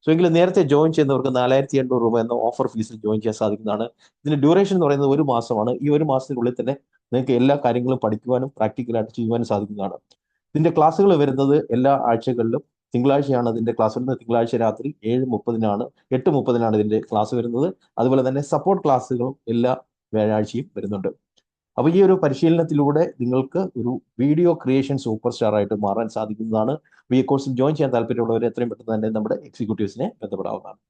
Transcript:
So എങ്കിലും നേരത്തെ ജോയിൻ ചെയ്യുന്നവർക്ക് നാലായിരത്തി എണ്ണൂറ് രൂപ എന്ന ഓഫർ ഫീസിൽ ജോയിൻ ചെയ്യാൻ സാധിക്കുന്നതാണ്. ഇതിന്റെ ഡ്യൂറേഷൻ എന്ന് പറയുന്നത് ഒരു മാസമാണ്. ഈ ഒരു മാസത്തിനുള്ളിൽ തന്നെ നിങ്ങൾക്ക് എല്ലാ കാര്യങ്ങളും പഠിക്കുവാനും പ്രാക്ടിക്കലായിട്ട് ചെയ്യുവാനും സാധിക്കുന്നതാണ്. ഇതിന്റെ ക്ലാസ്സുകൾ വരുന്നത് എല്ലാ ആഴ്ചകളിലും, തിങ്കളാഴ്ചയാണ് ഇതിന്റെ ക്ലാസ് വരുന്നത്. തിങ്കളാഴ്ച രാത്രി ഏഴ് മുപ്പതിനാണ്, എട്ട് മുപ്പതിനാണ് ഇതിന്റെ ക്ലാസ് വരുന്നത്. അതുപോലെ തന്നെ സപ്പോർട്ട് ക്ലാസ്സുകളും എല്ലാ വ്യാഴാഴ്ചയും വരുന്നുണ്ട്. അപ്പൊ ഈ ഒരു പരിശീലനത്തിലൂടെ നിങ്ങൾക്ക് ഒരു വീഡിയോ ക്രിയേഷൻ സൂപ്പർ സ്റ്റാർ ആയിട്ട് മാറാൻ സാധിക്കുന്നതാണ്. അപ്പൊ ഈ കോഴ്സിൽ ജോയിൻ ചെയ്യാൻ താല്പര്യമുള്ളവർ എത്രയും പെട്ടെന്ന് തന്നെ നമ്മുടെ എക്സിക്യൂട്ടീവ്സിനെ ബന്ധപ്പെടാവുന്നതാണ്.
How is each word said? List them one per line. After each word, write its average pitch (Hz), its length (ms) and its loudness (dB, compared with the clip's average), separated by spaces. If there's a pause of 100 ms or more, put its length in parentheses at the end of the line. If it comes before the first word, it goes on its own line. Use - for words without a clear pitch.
So - 100 -2
എങ്കിലും 170 240 4
നേരത്തെ 180 240 4 (120)
ജോയിൻ 160 220 4
ചെയ്യുന്നവർക്ക് 135 420 2
നാലായിരത്തി 135 440 2
എണ്ണൂറ് 127 240 0
രൂപ 113 180 2
എന്ന 120 100 -2 (140)
ഓഫർ 123 260 -2
ഫീസിൽ 110 220 -6 (100)
ജോയിൻ 107 180 0
ചെയ്യാൻ 110 160 -2
സാധിക്കുന്നതാണ്. 107 460 -2 (360)
ഇതിന്റെ 147 220 -2
ഡ്യൂറേഷൻ 190 340 4
എന്ന് 170 100 2
പറയുന്നത് 143 280 2
ഒരു 151 160 0
മാസമാണ്. 117 400 -2 (120)
ഈ 147 120 0
ഒരു 160 160 2
മാസത്തിനുള്ളിൽ 123 480 -2
തന്നെ 123 160 -2 (360)
നിങ്ങൾക്ക് 127 280 0
എല്ലാ 135 160 4 (100)
കാര്യങ്ങളും 123 400 0
പഠിക്കുവാനും 120 520 -2
പ്രാക്ടിക്കലായിട്ട് 113 600 -4
ചെയ്യുവാനും 117 340 -2
സാധിക്കുന്നതാണ്. 101 460 -6 (560)
ഇതിന്റെ 160 240 2
ക്ലാസ്സുകൾ 165 340 4 (120)
വരുന്നത് 139 320 2 (220)
എല്ലാ 135 180 4 (160)
ആഴ്ചകളിലും, 117 520 -2 (300)
തിങ്കളാഴ്ചയാണ് 131 640 2
ഇതിന്റെ 113 240 -2
ക്ലാസ് 110 180 0
വരുന്നത്. 127 240 -4
തിങ്കളാഴ്ച 117 340 0 (100)
രാത്രി 120 260 -4 (200)
ഏഴ് 127 220 0
മുപ്പതിനാണ്, 110 540 -2 (300)
എട്ട് 131 200 2
മുപ്പതിനാണ് 117 420 0
ഇതിന്റെ 107 220 0 (100)
ക്ലാസ് 107 280 -2
വരുന്നത്. 120 280 -2 (360)
അതുപോലെ 131 260 2
തന്നെ 139 140 -4 (100)
സപ്പോർട്ട് 185 340 0
ക്ലാസ്സുകളും 127 480 -2 (200)
എല്ലാ 123 200 2 (400)
വ്യാഴാഴ്ചയും 107 520 0 (100)
വരുന്നുണ്ട്. 98 340 -4 (680)
അപ്പൊ 139 180 4
ഈ - 80 6
ഒരു 190 180 6
പരിശീലനത്തിലൂടെ 156 800 2 (180)
നിങ്ങൾക്ക് 131 400 0 (180)
ഒരു 120 120 -2 (300)
വീഡിയോ 156 300 4 (120)
ക്രിയേഷൻ 135 400 0
സൂപ്പർ 117 320 -2
സ്റ്റാർ 107 220 0
ആയിട്ട് 101 260 0
മാറാൻ 107 320 -2
സാധിക്കുന്നതാണ്. 110 580 -2 (300)
അപ്പൊ 127 160 -2
ഈ - 100 2
കോഴ്സിൽ 139 300 -2
ജോയിൻ 147 180 2
ചെയ്യാൻ 139 180 0
താല്പര്യമുള്ളവർ 117 540 0
എത്രയും 120 220 -6
പെട്ടെന്ന് 113 240 -8
തന്നെ 110 200 -2
നമ്മുടെ 107 200 -4 (120)
എക്സിക്യൂട്ടീവ്സിനെ 110 600 -6 (140)
ബന്ധപ്പെടാവുന്നതാണ്. 98 580 -10 (100)